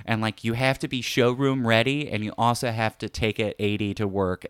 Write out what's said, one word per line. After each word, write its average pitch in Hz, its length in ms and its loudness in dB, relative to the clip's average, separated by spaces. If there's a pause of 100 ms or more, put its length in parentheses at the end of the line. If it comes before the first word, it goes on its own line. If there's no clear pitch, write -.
and, 110 160 0
like, 110 240 -4
you 113 80 0
have 131 260 0
to 151 80 -4
be 127 140 -4
showroom 127 640 2
ready 131 420 2
and 107 140 -2
you 107 140 -6
also 117 340 2
have 110 300 -2
to 110 80 -6
take 110 300 -2
it 107 180 -2
eighty 104 380 0
to 107 120 -2
work 92 420 0